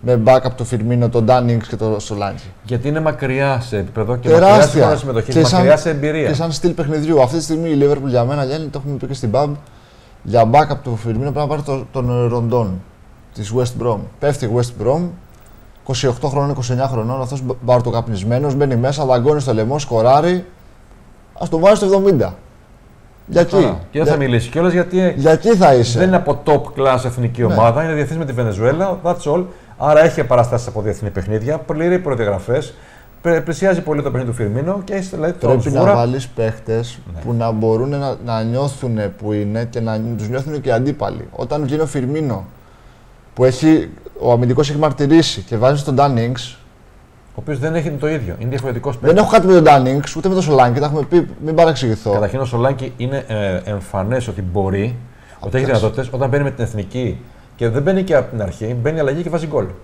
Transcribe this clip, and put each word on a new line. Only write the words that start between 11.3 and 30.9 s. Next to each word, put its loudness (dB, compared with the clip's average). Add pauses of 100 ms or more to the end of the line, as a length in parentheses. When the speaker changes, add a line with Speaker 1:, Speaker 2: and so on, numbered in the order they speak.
Speaker 1:
πρέπει -4
να -2
πάρει -4
το, -6
τον 0
Ροντόν 0 (520)
της -10
West -2
Brom. 0 (220)
Πέφτει -2
η -2
West -2
Brom, 0 (800)
είκοσι -4
οκτώ -2
χρονών, -2
είκοσι -4
εννιά 0
χρονών, -4
αυτός -6
μπα-, -4
μπαρτοκαπνισμένος, 0
μπαίνει 0
μέσα, 0
δαγκώνει 2
στο -2
λαιμό, 0
σκοράρει. 2 (960)
Ας -8
τον -2
βάλει 6
στο 0
εβδομήντα. 2 (1000)
Για 4
Speaker 2:
Καλά. 4
Speaker 1:
εκεί. -2 (140)
Speaker 2:
Και -4
δεν 2
θα 4
Speaker 1:
Για 0
Speaker 2:
μιλήσει 0
κιόλας, 2
γιατί 2
Speaker 1:
για 4
εκεί 4
θα 6
είσαι. 2
Speaker 2:
δεν 4
είναι 4
από 0
top 4
class 0
εθνική -2
Speaker 1:
Ναι. 2
Speaker 2:
ομάδα, 4
είναι -2
διεθνής -2
με -4
τη -6
Βενεζουέλα, 0
that's -2
all. 0 (340)
Άρα 6
έχει 2
παραστάσεις 0
από -8
διεθνή -4